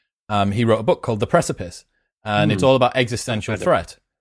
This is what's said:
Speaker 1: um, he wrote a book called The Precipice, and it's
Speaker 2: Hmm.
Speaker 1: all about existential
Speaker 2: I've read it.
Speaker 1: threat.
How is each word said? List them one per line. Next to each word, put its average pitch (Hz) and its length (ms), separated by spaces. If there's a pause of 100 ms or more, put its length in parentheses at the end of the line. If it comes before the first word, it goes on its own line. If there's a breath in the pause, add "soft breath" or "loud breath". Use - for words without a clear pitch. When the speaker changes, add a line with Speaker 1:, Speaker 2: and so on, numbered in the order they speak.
(300)
Speaker 1:
um, 101 240
he 117 100
wrote 110 160
a 110 40
book 110 180
called 110 180
The 104 80
Precipice, - 560 (400)
and 107 280
it's 101 100
Speaker 2:
Hmm. 139 60
Speaker 1:
all 131 80
about 123 200
existential 117 580
Speaker 2:
I've 98 60
read - 20
it. - 40
Speaker 1:
threat. 117 320 (240)